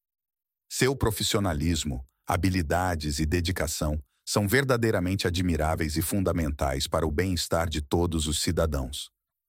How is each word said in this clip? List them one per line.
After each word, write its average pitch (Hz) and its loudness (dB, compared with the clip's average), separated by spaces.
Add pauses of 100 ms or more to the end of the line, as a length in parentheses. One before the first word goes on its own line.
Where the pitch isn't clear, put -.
(720)
Seu 135 2
profissionalismo, 85 0 (200)
habilidades 85 0
e 80 2
dedicação 80 -2 (220)
são 104 0
verdadeiramente 113 2
admiráveis 82 0
e 80 0
fundamentais 78 0
para 80 0
o 80 0
bem-estar 85 0
de 78 -4
todos 82 0
os 76 -2
cidadãos. 73 -2 (380)